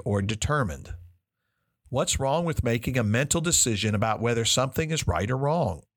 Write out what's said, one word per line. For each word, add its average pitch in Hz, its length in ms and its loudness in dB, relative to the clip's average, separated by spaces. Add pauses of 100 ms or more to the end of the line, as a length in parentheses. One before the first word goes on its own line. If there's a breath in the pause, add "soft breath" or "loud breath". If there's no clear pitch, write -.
or 101 160 0
determine. 107 680 -2 (1000)
What's 151 320 -2
wrong 147 240 0
with - 180 0
making 120 360 0
a 120 40 4
mental 120 380 2
decision 110 540 2
about 107 260 0
whether 117 240 2
something 139 460 0
is 160 180 -2
right 87 220 2
or 131 80 0
wrong? 139 460 0 (120)